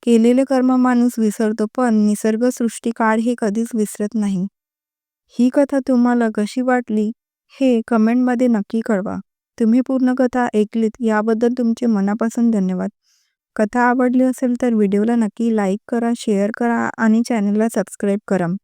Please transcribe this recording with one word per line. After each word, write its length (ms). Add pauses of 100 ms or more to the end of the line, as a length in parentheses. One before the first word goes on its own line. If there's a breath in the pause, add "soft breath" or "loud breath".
केलेले 420
कर्म 320
माणूस 420
विसरतो, 480 (100)
पण 200
निसर्ग 540
सृष्टिकाळ 720
हे 180
कधीच 360
विसरत 400
नाही. 320 (880)
ही 200
कथा 240 (100)
तुम्हाला 460
कशी 280
वाटली, 480 (440)
हे 320
कमेंटमध्ये 640
नक्की 320
कळवा. 360 (420)
तुम्ही 220
पूर्ण 340
कथा 400
ऐकलीत 480
याबद्दल 560
तुमचे 280
मनापासून 640
धन्यवाद. 400 (680)
कथा 260
आवडली 420
असेल 380
तर 120
व्हिडिओला 420
नक्की 400
लाईक 220 (100)
करा, 280
शेअर 400
करा 320 (100)
आणि 300
चॅनलला 400
सबस्क्राईब 500 (100)
करा. 180 (180)